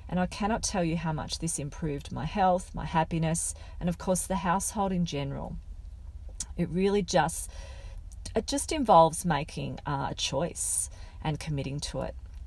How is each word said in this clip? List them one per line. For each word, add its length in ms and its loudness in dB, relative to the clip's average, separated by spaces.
And 140 0
I 60 4
cannot 360 0
tell 220 0
you 140 2
how 160 0
much 240 -4
this 200 -2
improved 540 -4
my 140 -4
health, 480 4
my 100 -4
happiness, 720 2
and 80 0
of 80 0
course 300 0
the 100 0
household 560 0
in 140 2
general. 500 -4
It 100 2
really 320 4
just 500 2
it 120 2
just 260 -2
involves 520 8
making, 640 -2
uh, 240 0
a 40 -4
choice 760 -2
and 160 0
committing 420 -2
to 200 -4
it. 140 -4